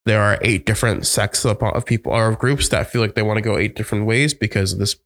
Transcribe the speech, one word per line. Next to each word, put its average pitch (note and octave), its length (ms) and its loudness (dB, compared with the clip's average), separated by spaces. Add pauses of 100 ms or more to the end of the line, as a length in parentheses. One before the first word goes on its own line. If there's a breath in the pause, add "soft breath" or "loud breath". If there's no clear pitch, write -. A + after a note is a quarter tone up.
there G#2+ 160 4
are G#2 200 2
eight G2+ 240 0
different A2 400 0
sects - 400 -2
of, A2 160 0
of A#2 240 -2
people - 260 -2
or A2+ 160 2
of A2 120 0
groups C#3 300 0
that - 200 0
feel A#2+ 120 0
like G#2 120 -2
they A2 80 0
wanna G#2+ 200 0
go G#2+ 160 0
eight G#2 180 -2
different G#2+ 320 -2
ways C3+ 260 2
because F#2+ 460 -2
this, G2+ 160 -2 (100)